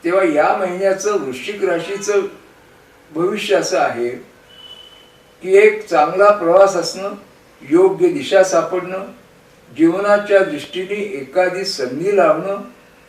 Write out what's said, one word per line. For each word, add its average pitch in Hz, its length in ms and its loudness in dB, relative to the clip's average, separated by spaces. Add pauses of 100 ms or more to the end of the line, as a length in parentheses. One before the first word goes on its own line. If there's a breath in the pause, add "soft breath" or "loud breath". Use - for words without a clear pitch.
तेव्हा 185 200 0
या 156 340 2
महिन्याचं 190 640 -2
वृश्चिक 165 440 -8
राशीचं 196 580 -2 (920)
भविष्य 196 440 -2
असं 151 240 -2
आहे 120 580 -6 (1040)
की 190 160 2
एक 214 300 4
चांगला 175 440 2
प्रवास 180 440 4
असणं, 190 380 -6 (560)
योग्य 175 380 4
दिशा 151 360 2
सापडणं, 180 640 -2 (720)
जीवनाच्या 196 600 2
दृष्टीने 185 600 -4
एखादी 185 640 -4
संधी 156 520 -4
लावणं, 180 440 0 (480)